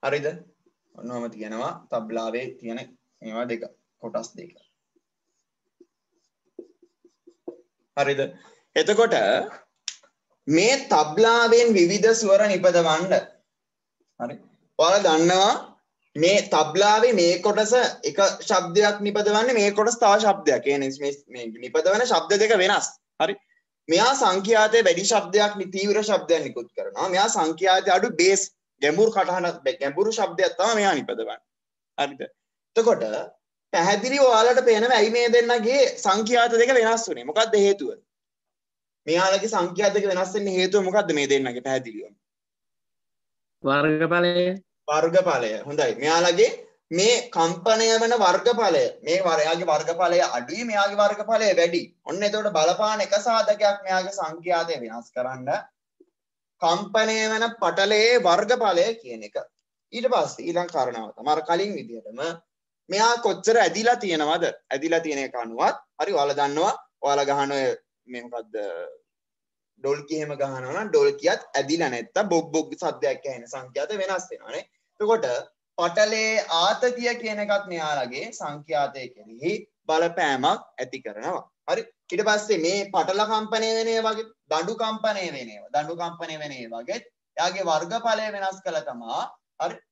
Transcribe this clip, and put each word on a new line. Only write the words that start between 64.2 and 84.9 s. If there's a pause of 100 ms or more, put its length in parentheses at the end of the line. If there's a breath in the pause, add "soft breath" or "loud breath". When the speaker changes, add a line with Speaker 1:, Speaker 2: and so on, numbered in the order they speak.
Speaker 1:
ඇදිලා
තියෙන
එක
අනුවත්, (160)
හරි
ඔයාලා
දන්නවා, (240)
ඔයාලා
ගහන
ඔය (400)
මේ
මොකද්ද? (1300)
ඩොල්කි
එහෙම
ගහනවා
නම්
ඩොල්කියත්
ඇදිලා
නැත්තම්
බොග්
බොග්
සද්දයක්
ඇහෙන
සංඛ්‍යාත
වෙනස්
වෙනවා
නේ. (320)
එතකොට (520)
පටලේ
ආතතිය
කියන
එකත්
මෙයාලගේ
සංඛ්‍යාතය
කෙරෙහි (300)
බලපෑමක් (140)
ඇති
කරනවා. (220)
හරි. (220)
ඊට
පස්සේ
මේ (100)
පටල
කම්පණය
වෙන
ඒවා
වගේ, (180)
දඬු
කම්පණය